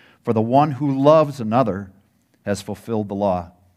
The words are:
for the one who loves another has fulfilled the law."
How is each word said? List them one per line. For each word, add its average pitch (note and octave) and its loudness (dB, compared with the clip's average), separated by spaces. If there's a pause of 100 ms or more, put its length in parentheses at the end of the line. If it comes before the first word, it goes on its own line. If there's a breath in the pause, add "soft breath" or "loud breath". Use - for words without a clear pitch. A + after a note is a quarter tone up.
(220 loud breath)
for A#2+ -4
the A2 2
one C#3 2
who C#3 -4
loves C#3+ 4
another G#2+ -2 (520)
has G2+ -4
fulfilled G#2+ -8
the G2+ -10
law." F2+ -4 (240)